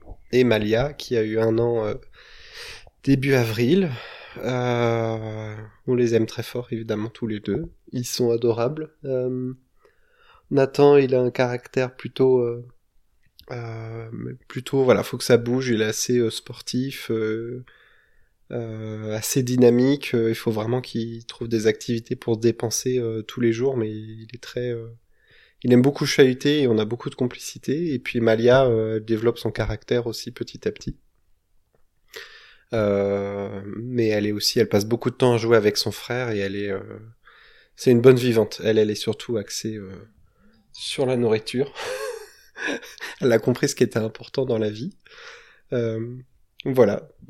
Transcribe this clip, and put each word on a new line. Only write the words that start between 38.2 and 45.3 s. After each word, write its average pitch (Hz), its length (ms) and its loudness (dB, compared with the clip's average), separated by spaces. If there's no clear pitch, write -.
Elle, 110 140 2
elle 107 120 4
est 104 60 -2
surtout - 420 -6
axée, 110 380 -8
euh, 95 160 -14
sur - 340 -4
la 127 120 0
nourriture. 117 600 0
<laughs> - 1400 -10
Elle 135 100 2
a 113 80 4
compris 131 280 0
ce - 80 -2
qui - 80 4
était 120 140 0
important 113 480 -4
dans 120 140 0
la 107 100 0
vie. 113 260 -10